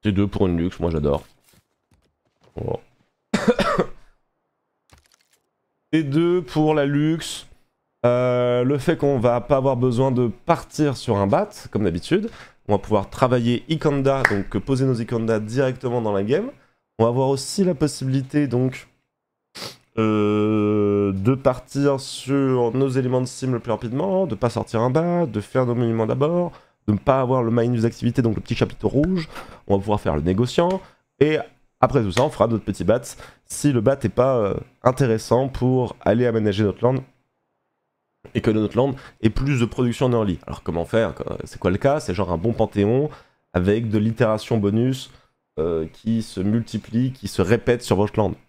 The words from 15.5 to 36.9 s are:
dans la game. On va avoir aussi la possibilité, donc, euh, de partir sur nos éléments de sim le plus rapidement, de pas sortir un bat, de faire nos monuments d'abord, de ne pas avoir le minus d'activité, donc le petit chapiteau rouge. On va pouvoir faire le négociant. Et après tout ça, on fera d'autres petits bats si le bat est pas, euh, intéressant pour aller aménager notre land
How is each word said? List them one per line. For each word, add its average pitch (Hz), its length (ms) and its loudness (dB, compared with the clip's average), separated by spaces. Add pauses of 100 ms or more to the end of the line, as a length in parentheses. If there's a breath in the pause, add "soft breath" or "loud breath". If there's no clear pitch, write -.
dans 107 120 -2
la 98 100 0
game. 165 260 -2 (500 soft breath)
On 110 40 6
va 117 60 4
avoir 131 180 0
aussi 139 380 -2
la 180 100 0
possibilité, 139 720 -2
donc, 127 400 -2 (1080 loud breath)
euh, 104 1120 2
de 98 240 0
partir 135 640 0
sur 131 760 0
nos 135 140 0
éléments 127 320 0
de 127 60 -2
sim 131 260 -6
le 117 80 -2
plus 113 120 -6
rapidement, 151 540 -2
de 127 100 -4
pas - 140 0
sortir - 300 -4
un 120 100 2
bat, 170 360 0
de 104 160 -4
faire 127 240 -2
nos 120 100 -2
monuments 113 300 0
d'abord, 151 480 -2 (340 loud breath)
de 107 60 2
ne 202 40 2
pas 135 220 2
avoir 127 240 0
le 113 80 0
minus 117 320 2
d'activité, 120 380 0
donc 113 140 2
le - 60 -6
petit - 140 -6
chapiteau - 320 -2
rouge. 160 400 0 (400 loud breath)
On 98 80 2
va 98 40 2
pouvoir 101 200 0
faire 85 160 -2
le 73 60 0
négociant. 127 600 2 (380 loud breath)
Et 151 180 4 (440)
après 127 200 2
tout 101 100 0
ça, 120 120 2
on 135 60 2
fera 110 180 2
d'autres 113 180 -2
petits 98 180 -4
bats 107 180 2 (440 loud breath)
si - 260 -2
le 123 100 2
bat 131 200 2
est 107 80 0
pas, 127 280 2
euh, 104 180 0 (280)
intéressant 123 640 2
pour 127 540 0
aller 117 240 2
aménager 107 380 2
notre 98 200 0
land 127 120 4 (1400)